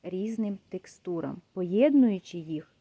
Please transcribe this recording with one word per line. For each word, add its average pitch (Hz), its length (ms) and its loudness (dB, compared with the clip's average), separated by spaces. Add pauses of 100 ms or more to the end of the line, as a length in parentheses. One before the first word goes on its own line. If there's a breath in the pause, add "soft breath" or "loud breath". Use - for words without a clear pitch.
різним 208 560 -6 (100)
текстурам, - 720 -8 (120)
поєднуючи 208 840 4
їх 160 440 -10